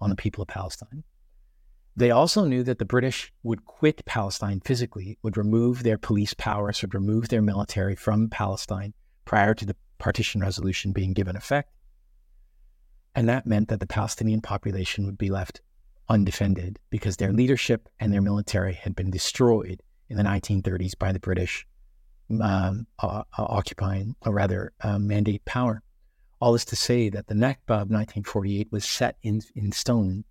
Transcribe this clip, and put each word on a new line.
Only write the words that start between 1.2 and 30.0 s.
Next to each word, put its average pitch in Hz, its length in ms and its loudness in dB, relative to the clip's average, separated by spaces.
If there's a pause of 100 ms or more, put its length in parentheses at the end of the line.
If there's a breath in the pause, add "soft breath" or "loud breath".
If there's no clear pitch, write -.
They 120 140 6
also 160 340 6
knew 127 180 2
that 123 160 0
the 110 60 -2
British 127 480 0 (100)
would 117 220 -4
quit - 400 0
Palestine 101 560 -2
physically, 117 600 -4
would 107 140 -2
remove 117 460 2
their 110 160 2
police 104 360 0
powers, 104 480 -2
would 95 120 -6
remove 107 340 0
their 113 140 2
military 98 540 0
from 110 320 2
Palestine 101 680 -4 (300)
prior 107 300 4
to 104 120 -6
the 98 100 -6 (220)
partition - 420 0
resolution 95 520 -2
being 95 220 0
given 95 220 -2
effect. 143 360 -2 (1400)
And 120 140 2
that 120 180 0
meant 107 220 2
that 107 120 -2
the 92 60 -6
Palestinian 107 560 -2
population 98 640 -4
would 98 120 -8
be 101 120 -2
left - 320 -4 (460)
undefended 95 680 0 (120)
because 104 260 -2
their 95 160 0
leadership 123 560 2 (100)
and 104 140 0
their 101 100 4
military 101 520 0
had 92 200 -8
been 92 160 -4
destroyed 92 720 2 (260)
in 107 80 -6
the 104 60 2
nineteen 98 400 0
thirties 92 320 -2
by 95 180 -2
the 92 60 -2
British, 90 480 -4 (760)
um, 98 440 0 (160)
o-, 101 60 -2
o-, 104 160 -6 (140)
occupying, 101 840 -2
or 110 120 -2
rather, 95 400 -2 (100)
uh, 107 160 0
mandate 104 480 0
power. 117 360 -2 (580)
All 123 120 6
this 117 140 2
to - 100 -6
say 120 320 2
that 107 180 -6
the 107 80 -4
Nakba 113 480 2
of 98 80 -4
nineteen 107 320 -2
forty-eight 101 480 -2
was 104 140 -4
set - 380 -2
in, 107 180 0 (140)
in 104 180 -4
stone, 107 580 0